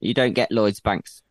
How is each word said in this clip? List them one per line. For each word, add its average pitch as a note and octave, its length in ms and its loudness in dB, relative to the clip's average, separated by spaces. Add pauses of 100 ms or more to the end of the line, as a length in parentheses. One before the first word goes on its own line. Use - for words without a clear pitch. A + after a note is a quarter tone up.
You A#2 120 -2
don't B2 200 2
get - 180 0
Lloyd's G#2+ 300 0
Banks - 380 -4 (120)